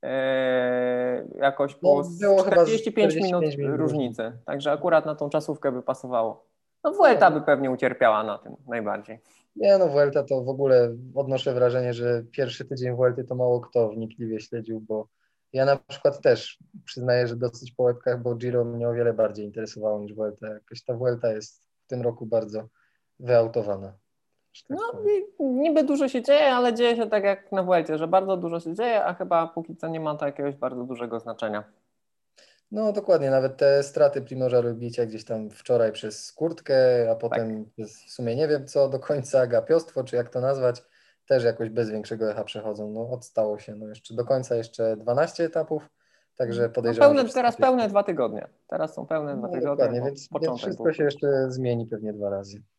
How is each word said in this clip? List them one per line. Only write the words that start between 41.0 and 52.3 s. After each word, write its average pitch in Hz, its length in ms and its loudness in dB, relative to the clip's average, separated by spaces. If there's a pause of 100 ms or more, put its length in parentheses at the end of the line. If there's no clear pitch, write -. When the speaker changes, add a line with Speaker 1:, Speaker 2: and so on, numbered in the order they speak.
Speaker 2:
też 131 160 4
jakoś 117 260 0
bez 113 200 -2
większego 107 420 -4
echa 107 120 -6
przechodzą. 107 480 -8
No, 113 180 -8
odstało 110 500 -4
się, 107 160 -16
no, 107 120 -16
jeszcze 107 280 -18
do 120 100 -4
końca 131 300 0
jeszcze 113 420 -2
dwanaście 131 460 -2
etapów, 156 460 -4 (460)
także 117 280 -2
Speaker 1:
No, 117 60 0
Speaker 2:
podejrzewam, 117 400 6
Speaker 1:
pełne, 269 180 4
Speaker 2:
że - 60 -8
Speaker 1:
teraz 240 200 2
Speaker 2:
wszystko 262 180 4
Speaker 1:
pełne 233 180 2
dwa 202 140 2
tygodnie. 127 440 -2 (200)
Teraz 156 260 -4
są - 120 -12
pełne 151 300 -4
Speaker 2:
No, - 20 -8
Speaker 1:
dwa - 100 -6
tygodnie, 170 220 -2
Speaker 2:
dokładnie, 123 300 2
Speaker 1:
bo 123 60 -4
Speaker 2:
więc, 139 140 -6
więc - 100 -20
Speaker 1:
początek 127 320 -2
Speaker 2:
wszystko - 220 -6
Speaker 1:
był 160 100 2
Speaker 2:
się 156 100 0
jeszcze 135 480 0
zmieni 123 340 -2
pewnie 107 280 -8
dwa 101 160 -6
razy. 98 320 -8 (180)